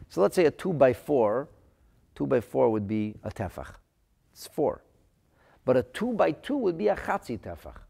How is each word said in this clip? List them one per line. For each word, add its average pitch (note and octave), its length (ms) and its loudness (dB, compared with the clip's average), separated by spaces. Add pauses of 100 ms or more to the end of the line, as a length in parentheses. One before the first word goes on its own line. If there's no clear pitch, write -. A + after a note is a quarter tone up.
So - 120 -4
let's G3 140 2
say F3 120 6
a C#3+ 40 6
two-by-four. C3 1000 2 (640)
Two-by-four C3 560 0
would G#2+ 180 -2
be G#2+ 340 -4
a G#2+ 80 -8
tefach. - 440 -10 (580)
It's - 140 -20
four. - 360 -4 (840)
But B2+ 120 4
a B2 60 2
two-by-two G#3 760 -2
would G3 200 0
be G#3 120 0
a G3 80 2
chatzi - 420 -6
tefach. - 380 -14 (140)